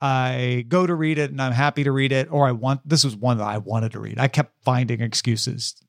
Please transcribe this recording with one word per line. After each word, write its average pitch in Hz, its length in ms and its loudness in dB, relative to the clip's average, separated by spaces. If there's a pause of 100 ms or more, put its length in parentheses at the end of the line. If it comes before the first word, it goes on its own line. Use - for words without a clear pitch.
I 127 680 0
go 180 180 4
to 175 80 0
read 156 240 0
it, 143 120 0
and 139 100 -8
I'm 131 120 0
happy 139 320 2
to 139 80 2
read 135 200 2
it, 131 180 0
or 143 160 4
I 127 60 2
want, 131 360 -2
this 151 140 4
was 113 140 -2
one 120 220 2
that 104 100 -2
I 104 100 -4
wanted 110 340 -2
to 107 80 -10
read. 107 180 -8
I 131 100 2
kept - 340 -2
finding 120 380 0
excuses 117 720 -2 (140)